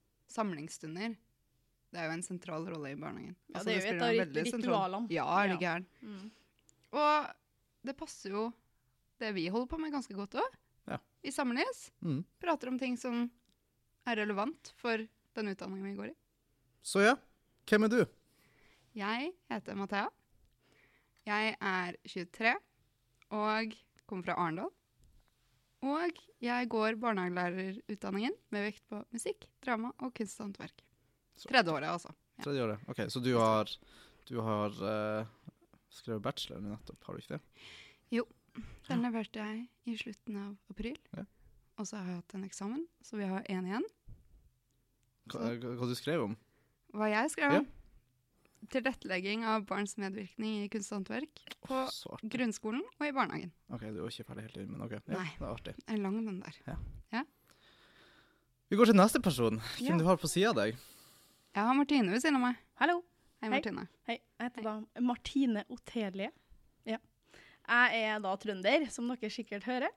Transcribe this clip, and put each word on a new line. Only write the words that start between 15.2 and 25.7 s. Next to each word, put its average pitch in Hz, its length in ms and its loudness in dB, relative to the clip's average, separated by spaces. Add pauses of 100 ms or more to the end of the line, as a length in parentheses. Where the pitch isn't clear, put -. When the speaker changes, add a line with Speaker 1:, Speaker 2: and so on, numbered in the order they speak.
Speaker 1:
utdanningen 190 320 -6
vi 196 100 -6
går 202 140 -6
i. 330 60 -12 (680)
Speaker 3:
Så 196 240 6
ja, 233 80 10 (540)
hvem 214 180 8
er - 40 4
du? 220 160 6 (920)
Speaker 1:
Jeg 233 400 -2 (120)
heter 208 280 -6
Mathea. 196 340 -2 (1160)
Jeg 214 340 2
er 185 320 0 (140)
tjuetre 220 480 2 (760)
og 214 440 0 (320)
kommer 185 180 -6
fra 180 80 0
Arendal. 175 380 0 (1120)